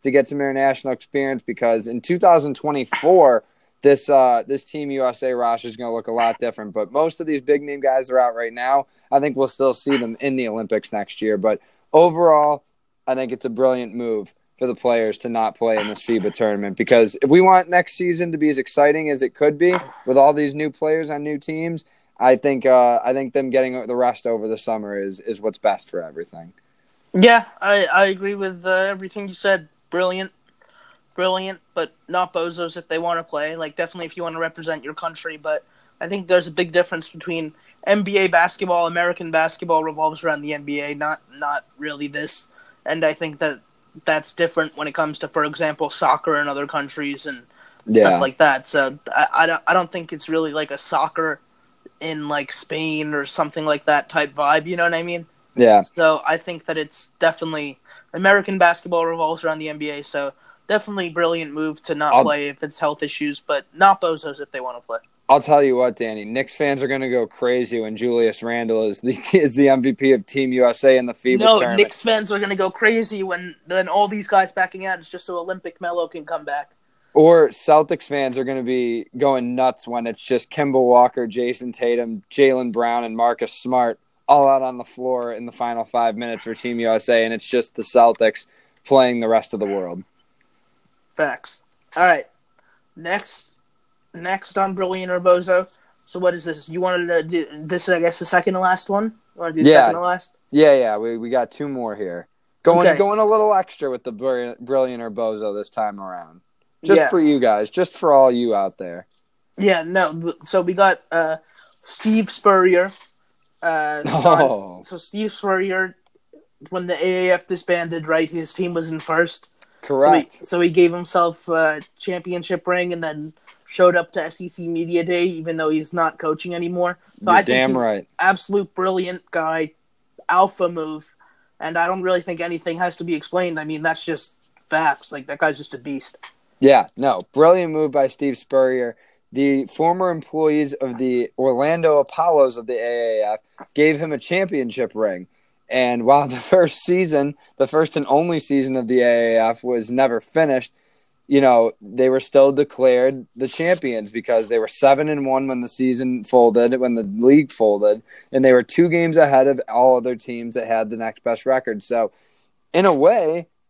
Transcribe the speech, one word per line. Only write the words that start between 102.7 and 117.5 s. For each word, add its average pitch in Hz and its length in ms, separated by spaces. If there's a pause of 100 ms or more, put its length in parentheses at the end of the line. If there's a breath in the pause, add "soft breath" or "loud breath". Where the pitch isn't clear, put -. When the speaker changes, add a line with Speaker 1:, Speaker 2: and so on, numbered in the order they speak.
Speaker 2:
Okay. 160 100
Speaker 1:
going 202 220
a 214 60
little 214 280
extra 185 360
with 123 140
the 123 80
Brilliant, 123 520
Brilliant 127 400
or 113 80
Bozo 107 420
this 104 160
time 104 300
around. 87 420 (420)
Just 190 160
Speaker 2:
Yeah. 180 100
Speaker 1:
for 185 100
you 147 200
guys. 110 300
Just 180 240
for 160 180
all 135 200
you 120 220
out 98 240
there. 90 300 (500)
Speaker 2:
Yeah, 190 260
no. 165 500 (100)
So 185 180
we 180 120
got, 190 280 (100)
uh, 160 260 (440 soft breath)
Steve 220 500
Spurrier. 185 600 (720)
Uh, 151 420
Speaker 1:
<laughs> 151 40
Oh. 127 760
Speaker 2:
so - 140
Steve 208 340
Spurrier, 190 640 (760)
when 180 180
the 175 80
A 185 340
A 180 60
F 175 120
disbanded, 170 600